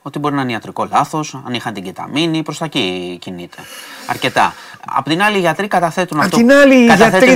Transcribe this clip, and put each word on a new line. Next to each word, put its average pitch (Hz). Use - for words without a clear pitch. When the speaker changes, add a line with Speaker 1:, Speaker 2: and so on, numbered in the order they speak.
Speaker 1:
Ότι 143
μπορεί 143
να 139
είναι 123
ιατρικό 104
λάθος, 147
αν 123
είχαν 117
την 98
κεταμίνη, 147
προς 156
τα 165
εκεί 175
κινείται. -
Αρκετά. 117
Απ' 135
την 165
άλλη, 208
οι -
γιατροί 175
καταθέτουν 175
Speaker 2:
Απ' 147
Speaker 1:
αυτό. 180
Speaker 2:
την 233
άλλη, 277
οι 233
Speaker 1:
Καταθέτουν 202
Speaker 2:
γιατροί, 175